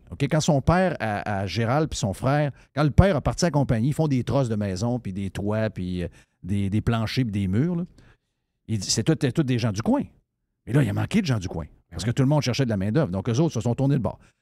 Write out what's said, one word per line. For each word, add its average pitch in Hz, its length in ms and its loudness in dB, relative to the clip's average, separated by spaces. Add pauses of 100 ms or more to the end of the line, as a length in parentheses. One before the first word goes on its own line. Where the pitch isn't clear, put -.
(120)
Ok, - 120 -6
quand 151 180 2
son 143 180 2
père 175 400 2
à, 104 400 -2
à 101 60 -2
Gérald 117 420 0
puis - 100 -8
son 101 140 -2
frère, 139 400 0 (240)
quand 143 80 0
le 143 80 2
père 185 240 4
a 127 60 0
parti - 240 -2
à - 20 4
la 165 40 0
compagnie, 127 360 2
ils 147 60 0
font 160 160 0
des 127 160 0
trosses 123 240 0
de 110 80 0
maison, 104 420 -2
puis 101 140 -8
des 98 160 -6
toits, 104 400 -2
puis, 90 340 -4
euh, - 60 -6 (340)
des, 98 260 -2
des 104 120 0
planchers, 117 420 0
puis 110 80 -2
des 98 160 0
murs, 151 300 0
là. 175 80 -4 (840)
Il 110 120 -2
dit, - 120 -4
c'est 113 120 0
tout, 160 100 2
c'était 135 180 0
tous - 120 0
des 123 160 0
gens 117 120 0
du 98 100 -4
coin. 262 200 0 (640)
Mais - 60 -6
là, 147 100 4
il 104 60 0
a 98 40 -2
manqué 107 280 0
de 185 40 -2
gens 123 140 0
du 90 80 -6
coin, 80 200 -6 (220)
parce 85 140 -10
que 117 80 0
tout 131 100 0
le 127 60 4
monde 147 140 4
cherchait 127 240 0
de 113 40 -2
la 107 60 0
main-d'œuvre. 107 360 0
Donc, 95 180 -2
eux 117 100 2
autres 165 140 2
se 113 80 -2
sont 120 140 0
tournés 135 200 2
de 110 80 0
bord. - 160 -4 (220)